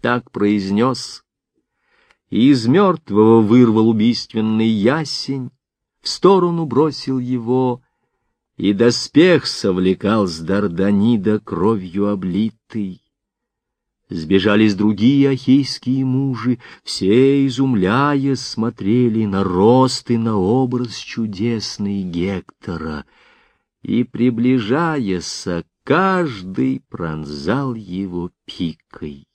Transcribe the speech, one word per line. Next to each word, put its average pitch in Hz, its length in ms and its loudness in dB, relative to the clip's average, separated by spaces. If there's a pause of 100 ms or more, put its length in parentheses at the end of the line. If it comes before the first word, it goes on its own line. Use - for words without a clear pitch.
Так 120 300 -2
произнес, 104 920 -2 (1040)
и 117 200 4
из 123 160 2
мертвого 117 760 4
вырвал 110 480 4
убийственный 110 800 0
ясень, 131 840 -2 (500)
в - 60 -10
сторону 175 580 0
бросил 135 540 -4
его, 123 640 -4 (760)
и 95 180 0
доспех 135 720 4
совлекал 95 800 0
с 80 120 -8
Дарданида 101 1000 0
кровью 98 680 -2
облитый. 98 920 -6 (1080)
Сбежались 98 680 2
другие 110 540 2
ахейские 131 760 0
мужи, 127 540 -2 (240)
все, 135 640 2
изумляя, 131 880 0
смотрели 113 920 -2
на 98 180 -2
рост 117 680 2
и 117 60 2
на 113 200 -2
образ 120 600 -2
чудесный 101 1040 -6
Гектора, 85 1000 -8 (760)
и, 117 220 -2
приближаясь, 123 1400 -2 (380)
каждый 131 1040 -2
пронзал 80 880 -6
его 90 560 -8 (140)
пикой. 76 880 -10